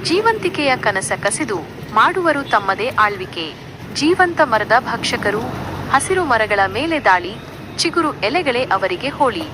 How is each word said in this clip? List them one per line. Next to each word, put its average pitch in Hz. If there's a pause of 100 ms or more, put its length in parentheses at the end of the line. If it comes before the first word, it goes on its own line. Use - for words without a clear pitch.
ಜೀವಂತಿಕೆಯ 359
ಕನಸ 196 (120)
ಕಸಿದು, 202 (360)
ಮಾಡುವರು 294
ತಮ್ಮದೇ 196
ಆಳ್ವಿಕೆ. 190 (420)
ಜೀವಂತ 349
ಮರದ 214
ಭಕ್ಷಕರು, 226 (500)
ಹಸಿರು 359
ಮರಗಳ 214
ಮೇಲೆ 285
ದಾಳಿ, 185 (420)
ಚಿಗುರು 311
ಎಲೆಗಳೇ 254
ಅವರಿಗೆ 190
ಹೋಳಿ. 233 (100)